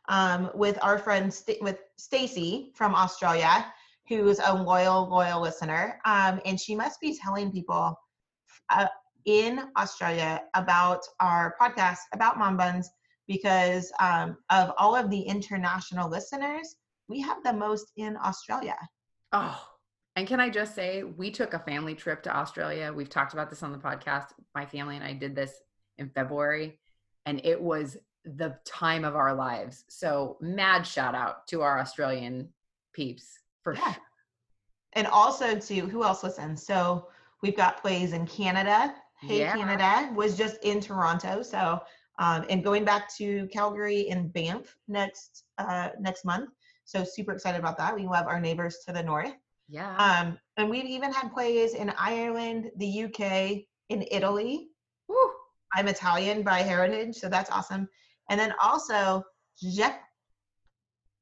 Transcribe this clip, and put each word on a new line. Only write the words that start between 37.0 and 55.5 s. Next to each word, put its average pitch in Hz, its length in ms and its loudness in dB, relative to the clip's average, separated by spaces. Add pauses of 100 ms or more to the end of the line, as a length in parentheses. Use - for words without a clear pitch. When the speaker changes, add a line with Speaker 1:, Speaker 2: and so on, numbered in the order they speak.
Speaker 1:
we've 196 140 0
got 185 260 2
plays 180 300 0
in 165 160 -4
Canada. 202 640 2 (280)
Hey 208 200 0
Speaker 2:
Yeah. 170 140 0
Speaker 1:
Canada 202 580 2
was 208 220 2
just 214 280 -2
in 208 180 2
Toronto. 185 600 0
So, 185 380 0 (400)
um, 165 300 2
and 185 160 2
going 208 180 4
back 202 320 2
to 202 320 -4
Calgary 208 640 -2
and 180 240 -2
Banff 175 420 -6 (140)
next, - 560 -6 (120)
uh, 180 320 -4 (100)
next 185 260 -6
month. 196 240 -2 (340)
So 190 220 -4
super 196 280 -8
excited 180 260 -4
about 165 180 -2
that. 190 180 -2
We 196 120 -6
love 180 200 0
our 175 140 -2
neighbors 170 460 -4
to 180 60 -10
the 170 100 -4
north. 165 300 -2 (360)
Speaker 2:
Yeah. 185 280 -10
Speaker 1:
Um, 175 400 4 (200)
and 214 120 2
we've 262 160 -2
even 262 280 -4
had 269 200 -4
plays 233 420 2
in 208 220 -4
Ireland, 233 800 -2
the 202 100 -4
U 214 220 -4
K, 196 580 -2 (220)
in 208 220 -4
Italy. 208 580 -2 (380)
Speaker 2:
Woo. 508 240 4 (420)